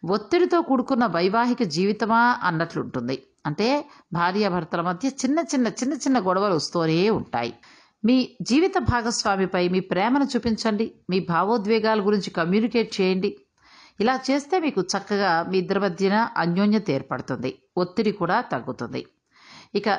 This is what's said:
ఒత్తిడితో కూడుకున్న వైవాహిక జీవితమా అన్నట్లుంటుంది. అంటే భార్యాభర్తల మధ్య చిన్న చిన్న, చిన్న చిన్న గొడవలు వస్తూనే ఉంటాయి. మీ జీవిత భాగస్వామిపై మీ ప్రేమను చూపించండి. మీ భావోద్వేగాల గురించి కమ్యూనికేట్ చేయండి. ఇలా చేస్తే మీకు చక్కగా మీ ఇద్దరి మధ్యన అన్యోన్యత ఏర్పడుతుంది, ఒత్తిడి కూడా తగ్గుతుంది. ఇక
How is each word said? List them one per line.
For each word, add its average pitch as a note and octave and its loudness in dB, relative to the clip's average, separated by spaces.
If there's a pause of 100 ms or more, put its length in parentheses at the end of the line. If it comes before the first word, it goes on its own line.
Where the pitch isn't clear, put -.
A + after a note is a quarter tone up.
ఒత్తిడితో E4+ 0
కూడుకున్న B3+ 0
వైవాహిక G#3 0
జీవితమా G#3 0 (220)
అన్నట్లుంటుంది. C3+ -4 (280)
అంటే D#3 0 (440)
భార్యాభర్తల F3 0
మధ్య F3+ -2
చిన్న D4 0
చిన్న, C4 0
చిన్న B3+ -4
చిన్న C4+ 0
గొడవలు F#3+ 2
వస్తూనే D#3+ 0 (120)
ఉంటాయి. A#2+ -2 (500)
మీ A#3+ 4 (240)
జీవిత D#4+ 2
భాగస్వామిపై G#3 0
మీ F3+ 0
ప్రేమను A#3 0
చూపించండి. A3+ -2 (220)
మీ F#3 2
భావోద్వేగాల G#3+ 2
గురించి G3+ 0
కమ్యూనికేట్ A3 0
చేయండి. F#3+ 0 (680)
ఇలా B3+ 2
చేస్తే C#4 0
మీకు B3 0
చక్కగా G3 0 (120)
మీ F3+ -2
ఇద్దరి F#3 0
మధ్యన F#3+ 0 (200)
అన్యోన్యత F#3+ 2
ఏర్పడుతుంది, B2+ -4 (240)
ఒత్తిడి F3+ 0
కూడా F3+ 0
తగ్గుతుంది. B2+ -6 (680)
ఇక G#3 -2 (120)